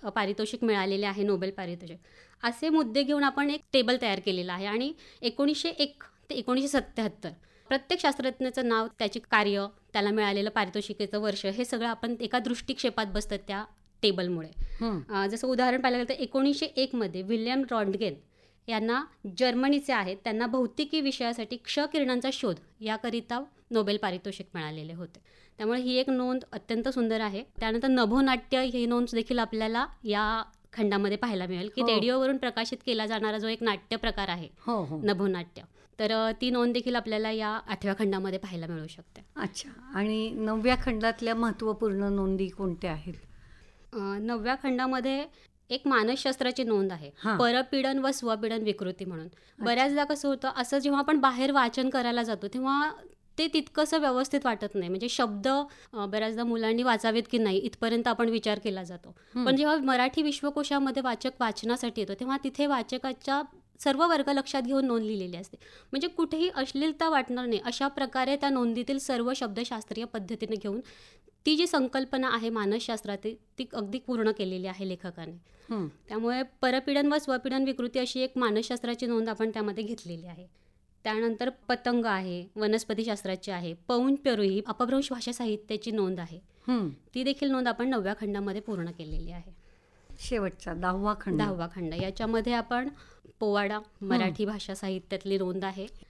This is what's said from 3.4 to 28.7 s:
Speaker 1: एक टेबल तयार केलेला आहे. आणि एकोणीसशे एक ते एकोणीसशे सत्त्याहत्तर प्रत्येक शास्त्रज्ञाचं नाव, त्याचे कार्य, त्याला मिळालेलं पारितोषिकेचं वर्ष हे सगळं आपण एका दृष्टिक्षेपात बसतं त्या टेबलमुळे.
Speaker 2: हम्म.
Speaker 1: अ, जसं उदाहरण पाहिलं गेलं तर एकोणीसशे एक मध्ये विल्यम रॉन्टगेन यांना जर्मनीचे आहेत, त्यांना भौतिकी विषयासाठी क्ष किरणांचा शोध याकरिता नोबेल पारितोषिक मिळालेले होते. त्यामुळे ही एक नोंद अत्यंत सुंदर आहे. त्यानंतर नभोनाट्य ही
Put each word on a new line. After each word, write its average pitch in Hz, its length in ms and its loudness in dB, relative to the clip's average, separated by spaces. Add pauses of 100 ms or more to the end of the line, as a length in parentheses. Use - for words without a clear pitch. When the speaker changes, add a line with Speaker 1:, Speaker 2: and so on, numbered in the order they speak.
Speaker 1:
एक 294 120 -2 (120)
टेबल 254 280 6
तयार 196 240 0
केलेला 180 280 -2
आहे. 190 120 -6
आणि 240 280 -2 (280)
एकोणीसशे 285 480 0
एक 294 340 -2 (260)
ते 294 60 -6
एकोणीसशे 262 320 0
सत्त्याहत्तर 226 640 -2 (380)
प्रत्येक 277 320 0
शास्त्रज्ञाचं 262 680 0
नाव, 226 200 2 (120)
त्याचे 226 200 -2
कार्य, 202 480 2 (260)
त्याला 202 160 2
मिळालेलं 202 400 2
पारितोषिकेचं 208 680 -4
वर्ष 202 260 -2
हे 208 200 -2
सगळं 233 220 -2
आपण 233 340 -4
एका 240 180 0
दृष्टिक्षेपात 240 680 -2
बसतं 208 300 -4 (120)
त्या 202 180 -6 (360)
टेबलमुळे. 175 560 2
Speaker 2:
हम्म. 214 560 -2
Speaker 1:
अ, 196 140 2
जसं 233 200 -2
उदाहरण 254 340 4
पाहिलं 247 160 2
गेलं 240 120 -2
तर 262 40 0
एकोणीसशे 277 520 0
एक 269 300 0
मध्ये 185 260 -2
विल्यम 226 500 0
रॉन्टगेन 202 420 0 (540)
यांना 233 380 0 (320)
जर्मनीचे 262 560 2
आहेत, 196 300 -2
त्यांना 226 240 0
भौतिकी 262 540 0
विषयासाठी 240 560 -2
क्ष - 220 -4
किरणांचा 269 540 0
शोध 202 220 -2 (260)
याकरिता 233 640 -4 (280)
नोबेल 208 260 2
पारितोषिक 190 560 -4
मिळालेले 156 400 -6
होते. 175 260 -12 (380)
त्यामुळे 233 240 0
ही 254 140 0
एक 262 140 2
नोंद 254 420 0
अत्यंत 233 380 -4
सुंदर 226 320 2
आहे. 208 220 -4 (160)
त्यानंतर 233 280 0
नभोनाट्य 254 760 4
ही 240 220 0